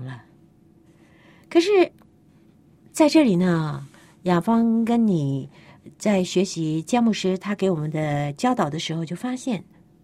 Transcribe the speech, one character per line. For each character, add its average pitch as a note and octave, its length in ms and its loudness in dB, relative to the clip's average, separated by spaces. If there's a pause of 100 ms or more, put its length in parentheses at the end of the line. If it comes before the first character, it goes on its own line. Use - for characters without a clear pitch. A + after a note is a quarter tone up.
了。 B2+ 180 -14 (1300)
可 E4 100 4
是， F#4 320 4 (1000)
在 D#4 160 4
这 D4+ 160 6
里 G3+ 120 4
呢， D#3+ 520 -2 (360)
雅 F3+ 140 2
芳 A3+ 460 2
跟 A#3 220 2
你 C#3 420 0 (480)
在 G3+ 260 0
学 F#3 220 0
习 D#3+ 380 -4
江 - 200 0
牧 A#3 80 4
师 F#3+ 280 -2
他 G3 160 -6
给 F#3+ 160 0
我 F3+ 40 0
们 D3+ 160 -4
的 D3 440 -2
教 B3 200 0
导 E3+ 140 -2
的 D3 100 -6
时 E3 160 -6
候， E3 80 -6
就 E3+ 140 -8
发 B3 180 -8
现， B3+ 300 -6 (400)